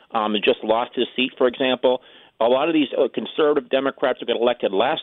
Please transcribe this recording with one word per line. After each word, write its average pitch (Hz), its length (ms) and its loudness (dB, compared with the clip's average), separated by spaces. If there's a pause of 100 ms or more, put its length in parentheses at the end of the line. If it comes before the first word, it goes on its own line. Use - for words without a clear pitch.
(120)
um, 107 200 -2
who 107 60 0
just 123 240 0
lost 110 320 0
his 120 120 -2 (100)
seat, 131 200 -2
for 127 120 2
example. 127 520 0 (400)
A 113 60 2
lot 131 220 2
of 165 60 0
these, 147 220 2
uh, 127 160 2
conservative 147 560 -2
Democrats 135 520 -2
who 113 60 -14
got 113 140 -2
elected 120 320 0
last 123 300 0